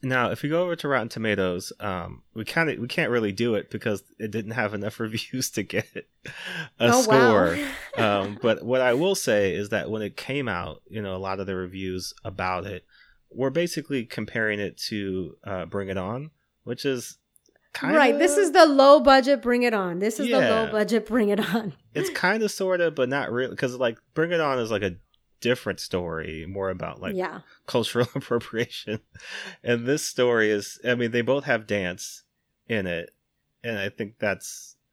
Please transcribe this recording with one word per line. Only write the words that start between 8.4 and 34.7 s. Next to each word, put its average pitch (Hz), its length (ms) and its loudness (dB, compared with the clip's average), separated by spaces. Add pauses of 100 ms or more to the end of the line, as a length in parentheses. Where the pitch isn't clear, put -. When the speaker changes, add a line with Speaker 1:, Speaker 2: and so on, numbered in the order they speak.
Speaker 1:
but 113 220 2
what 123 160 0
I 127 140 4
will 180 220 2
say 104 380 2
is 101 160 -4
that 95 220 -2
when 110 100 -4
it 104 140 -8
came 135 320 -6
out, 87 420 -6
you 107 120 -8
know, 95 120 -6
a 92 60 -6
lot 95 220 -4
of 95 40 -4
the 95 100 -4
reviews 92 580 -6 (100)
about 92 420 -4
it 95 200 -10 (440)
were 131 200 -2
basically 143 560 -2
comparing 107 560 -4
it 90 160 -6 (100)
to, 95 560 -4
uh, 92 220 -6
Bring 98 240 -6
It 95 80 -2
On, 117 340 -6 (320)
which 120 220 -8
is 131 320 -4 (560)
kinda 294 240 0
Speaker 2:
Right, 285 200 6
this 285 200 4
is 349 160 2
the 339 120 10
low 277 360 8
budget 269 400 6
Bring 247 220 2
It 240 100 2
On. 180 260 -2
This 226 220 -2
is 240 80 -2
the 220 100 4
low 220 260 4
Speaker 1:
Yeah. - 60 -6
Speaker 2:
budget 214 340 0
Bring 214 240 2
It 202 240 0
On. 220 200 -2 (200)
Speaker 1:
It's 170 160 -2
kinda, 214 380 0
sorta, 180 440 0
but 131 180 0
not 135 200 -2
really, 120 280 -2
'cause, 127 180 -2
like, 120 220 -2 (160)
Bring 165 180 0
It 170 80 2
On 139 180 2
is, 113 140 -2
like, 104 120 0
a 92 120 -2 (460)
different - 400 0
story, 80 680 -6
more 95 220 -4
about, 82 320 -8
like, 135 140 -6
Speaker 2:
Yeah. 180 260 -6 (260)
Speaker 1:
cultural 120 440 0
<laughs> - 40 -12
appropriation. - 840 -4 (640)
And 117 220 0
this 147 220 0
story 117 420 2
is, 104 360 -2
I 123 100 2
mean, 120 160 0
they 120 100 0
both 131 220 0
have 113 240 0
dance 92 560 -4 (460)
in 104 180 -2
it, 85 260 -6 (520)
and 113 140 -4
I 98 100 -4
think 104 280 -10
that's, - 600 -6 (160)